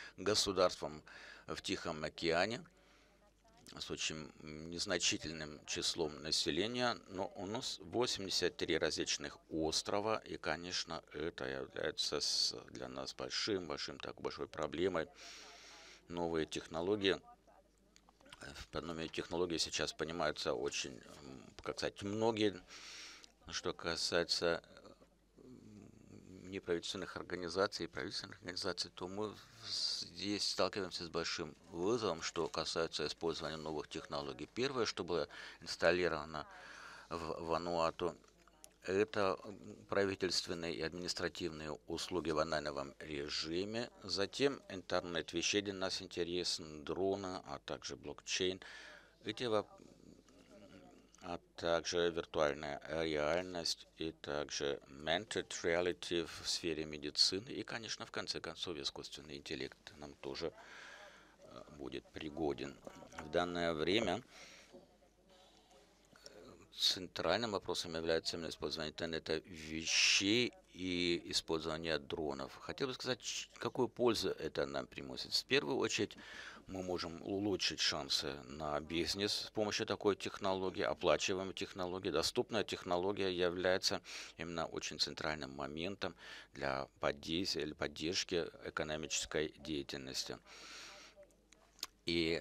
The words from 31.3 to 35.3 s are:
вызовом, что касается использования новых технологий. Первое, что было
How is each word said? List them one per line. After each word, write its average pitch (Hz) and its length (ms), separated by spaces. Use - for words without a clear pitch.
вызовом, 92 500
что 80 280
касается 82 580
использования 78 500
новых 76 320
технологий. 71 640
Первое, 127 320
что - 180
было 82 260